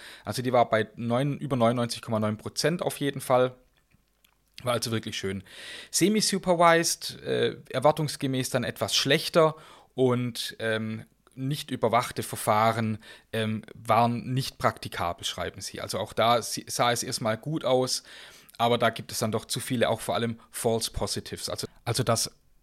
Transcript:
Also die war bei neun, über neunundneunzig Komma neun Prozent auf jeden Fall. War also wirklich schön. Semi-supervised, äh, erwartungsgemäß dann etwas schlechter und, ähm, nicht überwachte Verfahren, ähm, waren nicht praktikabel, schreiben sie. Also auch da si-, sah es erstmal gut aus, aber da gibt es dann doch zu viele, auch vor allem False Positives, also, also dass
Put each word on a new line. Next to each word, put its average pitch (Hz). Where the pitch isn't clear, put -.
Also 104
die 123
war 117
bei 110
neun, 123
über 139
neunundneunzig 123
Komma 110
neun 107
Prozent 151
auf -
jeden 139
Fall. 127
War 123
also 113
wirklich 110
schön. 98
Semi-supervised, 170
äh, 120
erwartungsgemäß 135
dann 117
etwas 107
schlechter 156
und, 123
ähm, 110
nicht 131
überwachte 120
Verfahren, 110
ähm, 110
waren 120
nicht -
praktikabel, -
schreiben 92
sie. -
Also 107
auch 101
da 117
si-, -
sah 120
es 120
erstmal 113
gut 151
aus, 127
aber 117
da 117
gibt -
es -
dann 110
doch 110
zu -
viele, 120
auch 113
vor 90
allem 117
False 113
Positives, -
also, -
also 117
dass -